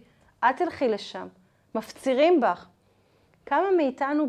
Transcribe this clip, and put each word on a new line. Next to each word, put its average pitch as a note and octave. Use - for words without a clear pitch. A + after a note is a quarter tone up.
אל A#3+
תלכי D4+
לשם", G3
מפצירים C4+
בך. F#3
כמה F4
מאיתנו C#4+